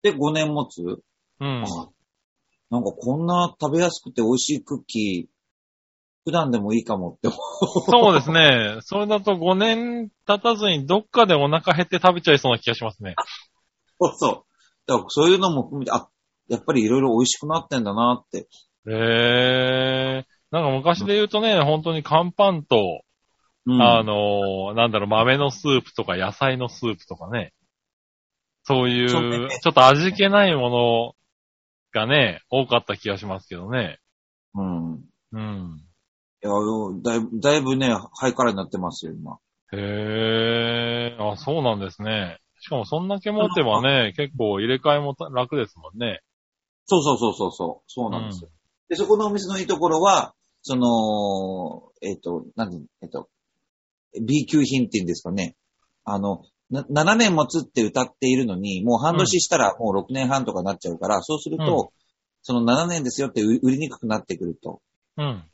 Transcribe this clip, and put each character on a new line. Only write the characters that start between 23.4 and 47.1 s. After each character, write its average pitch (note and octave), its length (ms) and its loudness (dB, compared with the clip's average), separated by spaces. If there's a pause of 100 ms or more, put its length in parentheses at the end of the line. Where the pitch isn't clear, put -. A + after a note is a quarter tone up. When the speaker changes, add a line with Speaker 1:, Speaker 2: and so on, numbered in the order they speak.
Speaker 1:
う B2+ 120 2
ん。 A#2+ 40 6
Speaker 2:
あ A#2 220 8
の G2+ 680 0
ー、 - 20 -6
な A#2 120 4
ん A2+ 40 0
だ G#2 80 0
ろ G2+ 60 -2
う、 - 40 -6
豆 A#2 280 4
の C#3+ 140 0
ス - 140 -12
ー C3 160 2
プ - 120 -20
と A2 120 -6
か F2+ 100 -4
野 F#2+ 160 -2
菜 C3 260 -2
の B2+ 120 -6
ス - 140 -14
ー A2 140 -4
プ - 80 -20
と E2+ 100 -14
か E2 140 -18
ね。 A2 240 -8 (1080)
そ B2+ 200 2
う B2 60 2
い B2 160 2
う、 B2 40 0
Speaker 1:
そ B2 100 2
う A#2+ 100 -2
ね。 A#2+ 320 -4
Speaker 2:
ち - 60 2
ょ D#3+ 40 4
っ - 20 -8
と C3 120 10
味 D3+ 280 6
気 G3 160 2
な G3+ 180 6
い E3 80 2
も B2 140 0
の - 1300 -2
が A2 80 -2
ね、 B2 420 2
多 B2+ 180 0
か A#2+ 100 2
っ - 80 0
た G2 120 -6
気 G#2+ 120 -8
が G2 80 -4
し G#2 80 -14
ま F#2+ 140 -8
す - 80 -20
け F#2+ 80 -14
ど F#2 140 -12
ね。 A2 300 -6 (540)
Speaker 1:
う G2 100 -6
ん。 E2+ 280 -6 (420)
Speaker 2:
う A2 60 -10
ん。 F#2 440 -12 (580)
Speaker 1:
い G#2 60 -8
や、 G#2 40 -2 (520)
だ A#2 120 -2
い A#2 40 0
ぶ、 A2+ 200 -6
だ D3 180 2
い D#3 40 0
ぶ C3 140 -2
ね、 C3 180 0 (200)
ハ C3 160 -2
イ A#2+ 40 -2
カ B2+ 120 0
ラ A#2 60 2
ー - 20 -4
に F#2+ 40 -6
な F#2+ 60 -6
っ - 60 -12
て F#2+ 80 -8
ま F2+ 140 -6
す - 140 -14
よ、 D#2+ 60 -10
今。 D#2+ 280 -16 (340)
Speaker 2:
へ A2+ 1500 -2
ー。 G#2+ 40 -4
あ、 G#2 120 -4
そ D3+ 240 -4
う - 20 -2
な A#2 140 0
ん G2+ 40 -8
で F#2+ 120 -8
す - 100 -16
ね。 G#2 380 -6 (220)
し - 80 -20
か D#3 60 -4
も A2 100 -4
そ D#3 160 -4
ん F#3 60 -6
だ G3 120 -4
け G#3 120 -6
持 G#3+ 220 0
て E3+ 80 0
ば A2 200 2
ね、 C3 80 2
Speaker 1:
あ C3+ 140 4
の、 G#2+ 40 0
あ G2 60 -4
Speaker 2:
結 C#3 240 -6
構 G#2 220 0
入 A2 80 -2
れ B2+ 80 0
替 D3 200 2
え D3 40 0
も C#3+ 160 -6
た-、 - 180 -12
楽 B2 240 -4
で A2+ 100 -2
す - 100 -20
も D#2+ 160 -20
ん G#2 40 -18
ね。 A2+ 240 -6 (640)
Speaker 1:
そ F#3 140 2
う D3 40 -2
そ C#3 120 2